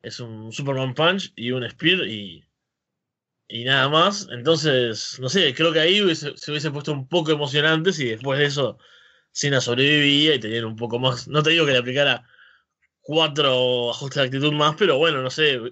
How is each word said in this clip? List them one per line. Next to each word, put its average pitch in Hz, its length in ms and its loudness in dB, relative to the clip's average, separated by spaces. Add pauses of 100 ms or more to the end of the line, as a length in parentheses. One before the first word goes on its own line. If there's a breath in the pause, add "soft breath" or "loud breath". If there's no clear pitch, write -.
Es 120 180 -14
un 113 320 -12
Superman 131 420 -4
Punch 180 420 0
y 120 160 -6
un 123 180 -4
Spear 165 380 0
y, 98 360 -12 (1040)
y 117 180 -12
nada 135 240 2
más. 180 420 2
Entonces, 127 880 0
no 127 100 -4
sé, 160 240 2
creo 160 200 2
que 156 60 4
ahí 185 220 4
hubiese, 160 360 0
se - 140 -12
hubiese 147 200 -4
puesto 143 200 -6
un 135 160 -6
poco 160 240 0
emocionante 151 640 2
si 151 120 -4
después 127 340 -2
de 147 60 4
eso 139 320 -2 (540 soft breath)
Cena 139 300 0
sobrevivía 143 760 4
y 131 40 -2
tenían 113 260 -4
un 110 100 -8
poco 117 240 -4
más. 127 280 -2
No 151 160 0
te 156 80 2
digo 165 140 4
que 139 80 2
le 123 60 4
aplicara 127 460 0 (760 soft breath)
cuatro 131 920 0
ajustes 135 300 -4
de 127 60 2
actitud 139 260 0
más, 151 240 2
pero 160 200 4
bueno, 151 240 2
no 127 80 -4
sé. 143 300 0 (120)